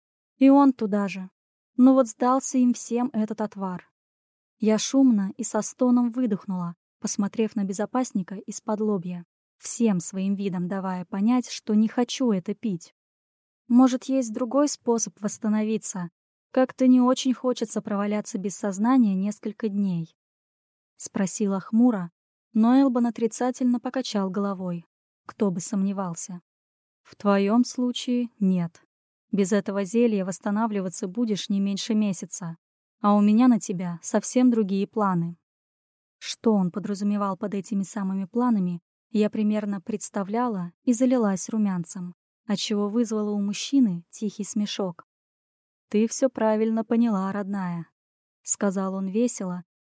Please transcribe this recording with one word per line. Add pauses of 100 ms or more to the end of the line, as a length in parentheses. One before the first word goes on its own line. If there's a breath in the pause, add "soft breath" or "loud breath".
(380)
И
он
туда
же. (460)
Ну
вот
сдался
им
всем
этот
отвар. (720)
Я
шумно
и
со
стоном
выдохнула, (240)
посмотрев
на
безопасника
из-под
лобья, (320)
всем
своим
видом
давая
понять,
что
не
хочу
это
пить. (760)
«Может,
есть
другой
способ
восстановиться? (420)
Как-то
не
очень
хочется
проваляться
без
сознания
несколько
дней», (800)
спросила
хмуро, (420)
но
Элбан
отрицательно
покачал
головой. (400)
Кто
бы
сомневался. (600)
«В
твоём
случае (100)
нет. (500)
Без
этого
зелья
восстанавливаться
будешь
не
меньше
месяца. (420)
А
у
меня
на
тебя
совсем
другие
планы». (840)
Что
он
подразумевал
под
этими
самыми
планами, (300)
я
примерно
представляла (100)
и
залилась
румянцем, (320)
отчего
вызвала
у
мужчины
тихий
смешок. (840)
«Ты
всё
правильно
поняла,
родная», (540)
сказал
он
весело (220)